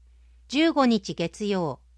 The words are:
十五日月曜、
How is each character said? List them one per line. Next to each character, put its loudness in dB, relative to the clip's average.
十 2
五 4
日 0
月 -6
曜、 -2